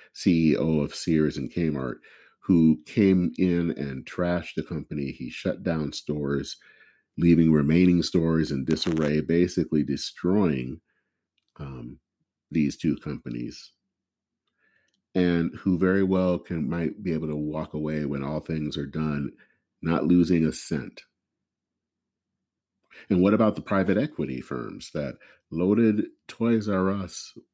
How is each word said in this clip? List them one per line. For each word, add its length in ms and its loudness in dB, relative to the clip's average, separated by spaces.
C 380 4
E 40 4
O 240 2
of 160 -4
Sears 400 0
and 160 -8
Kmart, 440 -4
who 440 4
came 520 2
in 340 0
and 340 -8
trashed 500 -4
the 80 -4
company? 480 -8
He 180 -10
shut 340 -6
down 300 -2
stores, 640 -4
leaving 340 6
remaining 520 4
stores 480 0
in 120 -4
disarray, 560 0
basically 640 0
destroying, 960 -2
um, 380 -14
these 260 0
two 200 -2
companies, 760 -10
and 420 2
who 220 0
very 260 2
well 340 2
can, 320 -6
might 340 -4
be 100 -2
able 140 -4
to 80 -6
walk 380 -6
away 320 -4
when 180 -4
all 160 -6
things 380 -6
are 80 -6
done, 460 -4
not 240 0
losing 400 4
a 80 0
cent. 480 -2
And 120 4
what 120 6
about 220 4
the 60 -10
private 360 0
equity 420 -4
firms 540 -10
that 240 -6
loaded 540 2
Toys 400 0
"R" 200 0
Us 480 -8